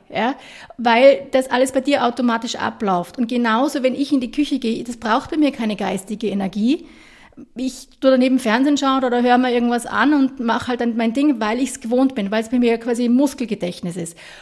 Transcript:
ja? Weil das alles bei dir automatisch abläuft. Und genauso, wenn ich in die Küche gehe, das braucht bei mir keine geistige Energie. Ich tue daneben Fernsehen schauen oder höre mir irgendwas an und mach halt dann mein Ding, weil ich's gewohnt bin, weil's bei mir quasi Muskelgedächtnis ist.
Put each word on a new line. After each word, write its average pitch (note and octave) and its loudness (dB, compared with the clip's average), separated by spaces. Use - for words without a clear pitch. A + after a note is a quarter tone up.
ja? B3 -2
Weil A#3+ 6
das C4 2
alles C4 0
bei - 0
dir C4+ 0
automatisch A#3+ -2
abläuft. G3 -4
Und A#3+ 0
genauso, A#3+ 0
wenn B3+ 0
ich C#4+ -2
in C#4 2
die A#3 -6
Küche C#4+ -2
gehe, A3+ -4
das A#3+ -10
braucht A3+ -2
bei E4+ -4
mir D4+ 2
keine A3 -4
geistige G3+ -6
Energie. G3+ -2
Ich B3+ -10
tue C4+ 4
daneben C4 4
Fernsehen C4 2
schauen C4+ 0
oder A#3+ 0
höre B3 4
mir B3+ 2
irgendwas A#3+ 0
an A3 2
und C4+ 0
mach A#3 -2
halt B3 -4
dann A#3+ -2
mein A3+ 0
Ding, C#4 2
weil A3 -2
ich's - -4
gewohnt B3+ 0
bin, G3 -4
weil's A3 -2
bei B3+ 0
mir A#3 2
quasi A#3+ -2
Muskelgedächtnis G#3+ -2
ist. E3+ -10